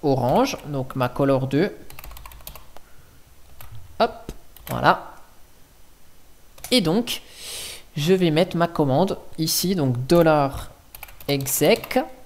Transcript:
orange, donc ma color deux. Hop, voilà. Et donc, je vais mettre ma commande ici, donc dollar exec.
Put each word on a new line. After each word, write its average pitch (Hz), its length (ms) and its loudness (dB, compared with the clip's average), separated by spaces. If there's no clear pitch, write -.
orange, 135 540 2
donc 135 300 -6
ma 127 120 0
color 135 380 2
deux. 147 300 0
Hop, - 320 -2
voilà. 127 420 0
Et 247 80 6
donc, 190 420 -2
je 151 160 2
vais 180 200 4
mettre 160 240 2
ma 170 100 4
commande 160 520 2
ici, 175 380 0
donc 131 320 0
dollar 156 640 4
exec. 143 720 2